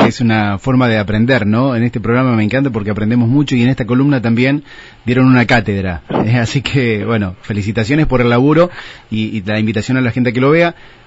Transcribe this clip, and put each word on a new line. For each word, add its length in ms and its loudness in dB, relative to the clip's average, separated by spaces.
es 140 -2
una 400 0
forma 260 2
de 120 2
aprender, 500 0
¿no? 260 0
En 80 0
este 160 -2
programa 380 0
me 80 2
encanta 260 -2
porque 220 -4
aprendemos 360 0
mucho 280 0
y 80 2
en 40 4
esta 160 -2
columna 380 0
también 400 0
dieron 220 2
una 220 4
cátedra. 540 -2
Eh, 140 0
así 240 -2
que, 420 -2
bueno, 380 -2
felicitaciones 640 -2
por 140 0
el 100 2
laburo 400 2
y, 260 -4
y 60 -6
la 160 -2
invitación 380 -2
a 40 0
la 120 -2
gente 180 0
a 20 -4
que 80 -2
lo 100 2
vea. 260 2